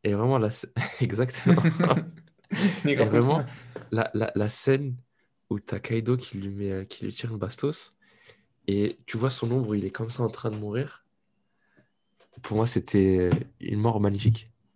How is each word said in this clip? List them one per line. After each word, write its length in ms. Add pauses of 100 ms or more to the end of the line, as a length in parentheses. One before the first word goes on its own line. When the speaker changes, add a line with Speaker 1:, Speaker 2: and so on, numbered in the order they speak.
Speaker 1:
Et 100
vraiment, 240
la 120
sc-, 260
<laughs> 260
exactement. 600
Speaker 2:
<laughs> 1200
Mais 100
Speaker 1:
Et 40
Speaker 2:
comme 100
Speaker 1:
vraiment, 320
Speaker 2:
ça. 80 (440)
Speaker 1:
la, 220
la, 220
la 140
scène 480 (520)
où 120
t'as 180
Kaido 380
qui 220
lui 140
met, 180
euh, 120
qui 220
lui 80
tire 180
une 60
bastos, 580 (720)
et 380
tu 100
vois 140
son 200
ombre, 280
il 80
est 60
comme 180
ça 140
en 60
train 220
de 60
mourir. 480 (1400)
Pour 160
moi, 100
c'était 640 (320)
une 180
mort 220
magnifique. 500 (240)